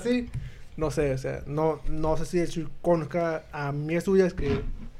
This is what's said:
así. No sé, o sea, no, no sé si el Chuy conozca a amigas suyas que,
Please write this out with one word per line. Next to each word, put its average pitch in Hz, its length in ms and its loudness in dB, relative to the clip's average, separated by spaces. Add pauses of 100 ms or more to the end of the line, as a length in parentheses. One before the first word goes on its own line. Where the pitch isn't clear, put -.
así. 240 280 2 (480)
No 151 140 0
sé, 139 220 2
o 131 60 -2
sea, 135 280 -6
no, 156 420 0
no 156 280 4
sé 160 80 0
si 180 140 0
el 165 100 2
Chuy 156 200 -4 (120)
conozca 165 720 2
a 143 160 -4
amigas 151 360 -2
suyas 190 280 4
que, 135 300 0 (380)